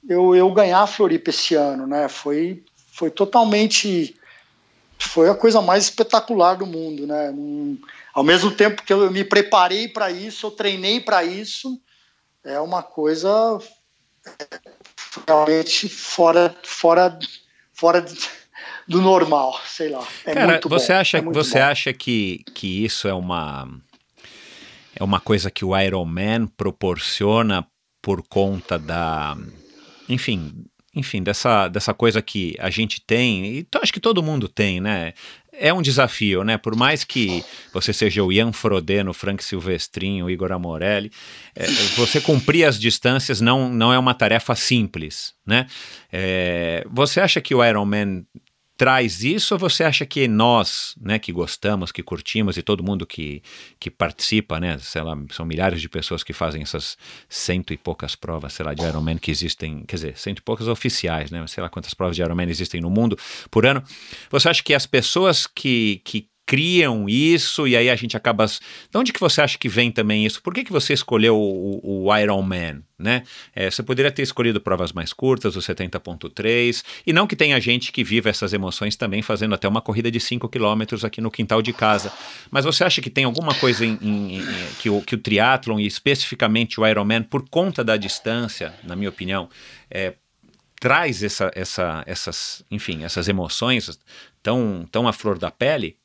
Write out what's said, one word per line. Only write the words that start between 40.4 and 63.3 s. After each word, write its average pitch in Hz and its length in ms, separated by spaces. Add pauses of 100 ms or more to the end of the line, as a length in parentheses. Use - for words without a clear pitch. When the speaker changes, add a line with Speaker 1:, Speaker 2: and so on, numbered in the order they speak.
Speaker 2:
Amorelli, 92 600 (440)
é, - 120 (280)
você 120 240
cumprir 151 460
as 123 140
distâncias 123 600
não, 127 300
não 120 240
é 127 60
uma 127 140
tarefa 113 420
simples, 92 800 (120)
né? 123 220 (440)
É, 90 800
você 143 300
acha 185 200
que - 140
o 123 100
Iron 107 220
Man 101 380 (580)
traz 123 420
isso, 190 300
ou 185 60
você 170 240
acha 151 240
que 139 200
nós, 113 720
né, 107 200
que - 120
gostamos, 87 600
que - 100
curtimos, 92 560
e 85 60
todo 98 200
mundo 92 220
que, 73 380 (360)
que - 120
participa, 85 680
né, 87 200
sei 78 240
lá, 80 120 (140)
são - 160
milhares 85 340
de 80 80
pessoas 82 360
que - 100
fazem 78 300
essas - 340 (320)
cento - 440
e - 40
poucas - 380
provas, 76 380
sei 78 120
lá, 76 80
de 78 100
Iron 78 180
Man 80 160
que - 120
existem, 78 540
quer - 140
dizer, 76 200
cento 101 220
e - 20
poucas 110 260
oficiais, 85 600
né, 82 160
sei - 160
lá 85 80
quantas - 240
provas 90 220
de 87 80
Iron 82 100
Man 87 120
existem 87 360
no 82 80
mundo 107 260 (360)